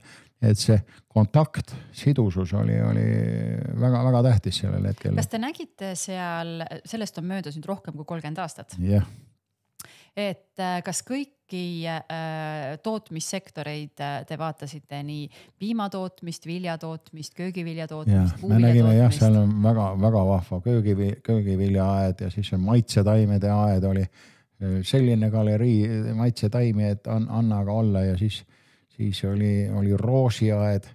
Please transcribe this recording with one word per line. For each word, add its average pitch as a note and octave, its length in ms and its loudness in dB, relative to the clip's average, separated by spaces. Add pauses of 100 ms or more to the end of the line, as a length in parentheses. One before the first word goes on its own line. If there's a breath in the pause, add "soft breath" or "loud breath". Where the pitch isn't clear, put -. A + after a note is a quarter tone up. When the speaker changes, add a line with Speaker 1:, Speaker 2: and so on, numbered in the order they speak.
(380 loud breath)
Speaker 1:
et G#2+ 180 4
see A2 220 4 (260 loud breath)
kontakt, - 720 2 (160)
sidusus G2 640 0
oli, A2 240 2
oli A1 220 2 (720)
väga, B2 320 2
väga B2 180 4
tähtis G#2+ 380 2
sellel G2 260 -2
hetkel. G2 240 -4
Speaker 2:
Kas G2 160 0
te - 80 -8
nägite A#3 560 -10
seal, E3+ 680 -8 (180)
sellest G#3+ 400 -10
on E3 80 -8
möödas D#3+ 300 -8
nüüd D3 100 -12
rohkem G3 240 -8
kui D3 160 -10
kolmkümmend D#3 320 -8
aastat? - 400 -12
Speaker 1:
Jah. G2 240 2 (1040 loud breath)
Speaker 2:
Et, - 500 -8
äh, F3+ 240 -4
kas F3+ 220 -8
kõiki, F3+ 840 -8
äh, D#3 920 -8
tootmissektoreid, D#3+ 1200 -10
äh, C#3+ 260 -6
te D#3+ 120 -10
vaatasite D3 640 -10
nii D3 260 -10 (300 loud breath)
piimatootmist, F#3+ 880 -6
viljatootmist, D#3+ 880 -10
köögiviljatootmist, D#3+ 1000 -2
Speaker 1:
Jah, - 140 -8
me G#2+ 100 4
nägime, A#2 380 6
jah, A#2+ 140 6
Speaker 2:
puuviljatootmist? - 100 -2
Speaker 1:
seal A2 160 6
on G#2 160 4 (100)
väga, A2 240 2 (140)
väga G#2+ 260 4
vahva F#2+ 340 0
köögivi-, G2+ 640 0
köögiviljaaed G2 1000 2
ja F#2+ 100 -4
siis G2+ 220 -4
on F#2 120 0
maitsetaimede G#2 840 4
aed G#2 340 2
oli. F#2+ 220 0 (760 soft breath)
Selline A#2 480 2
galerii A2 840 2
maitsetaimi, A2+ 680 0
et G2+ 240 -2
an-, A2 220 -2
anna A2 320 0
aga G2+ 100 -2
olla G#2 320 2
ja F#2 140 2
siis, G#2 240 -2 (560 soft breath)
siis G#2 260 -4
oli, G2+ 460 0
oli G2+ 260 2
roosiaed, G#2+ 960 0